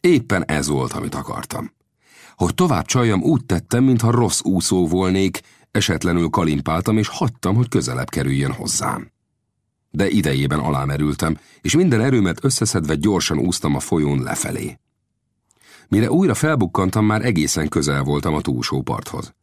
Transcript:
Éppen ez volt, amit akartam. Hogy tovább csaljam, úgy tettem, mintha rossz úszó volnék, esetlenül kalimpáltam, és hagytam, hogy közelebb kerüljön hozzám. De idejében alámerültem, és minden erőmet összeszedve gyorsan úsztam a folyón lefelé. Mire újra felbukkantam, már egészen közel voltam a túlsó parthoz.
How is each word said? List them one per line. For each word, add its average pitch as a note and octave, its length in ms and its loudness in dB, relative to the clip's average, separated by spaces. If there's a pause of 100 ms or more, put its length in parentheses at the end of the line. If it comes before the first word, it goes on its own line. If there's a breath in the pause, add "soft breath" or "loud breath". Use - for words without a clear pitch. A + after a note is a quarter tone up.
Éppen A#2+ 440 2
ez D2 240 -2
volt, C2 240 -2
amit - 220 -8
akartam. - 580 -10 (640 loud breath)
Hogy F2+ 180 0
tovább D#3 300 2
csaljam, A2+ 380 2
úgy C#3 220 2
tettem, A#2 400 0
mintha A#2 260 4
rossz A#2 320 2
úszó F#2 440 2
volnék, F#2 540 0 (300 soft breath)
esetlenül F2 580 0
kalimpáltam, D#2+ 720 0
és G#2 100 0
hagytam, A2+ 460 -2
hogy A#2+ 140 2
közelebb B1 400 -2
kerüljön C2+ 440 -2
hozzám. - 600 -6 (760)
De G2 180 0
idejében D2 500 0
alámerültem, C#2+ 800 -2 (220 loud breath)
és - 140 -2
minden D#3+ 260 4
erőmet A2 440 2
összeszedve F#2+ 500 0
gyorsan E2+ 440 0
úsztam D2 360 0
a C2+ 60 -2
folyón C#2+ 420 0
lefelé. - 560 -6 (1120 soft breath)
Mire G#2+ 220 2
újra E3+ 240 4
felbukkantam, G#2+ 720 2
már G#2+ 180 0
egészen D#2 440 0
közel C#2+ 340 0
voltam D2 320 0
a D2+ 60 0
túlsó C2+ 420 -4
parthoz. - 600 -8